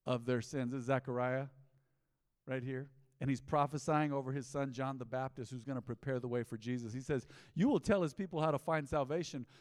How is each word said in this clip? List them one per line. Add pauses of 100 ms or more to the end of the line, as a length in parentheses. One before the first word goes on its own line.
of
their
sins."
This
is
Zechariah (1000)
right
here. (300)
And
he's
prophesying
over
his
son
John
the
Baptist,
who's
gonna
prepare
the
way
for
Jesus.
He
says, (280)
"You
will
tell
his
people
how
to
find
salvation (140)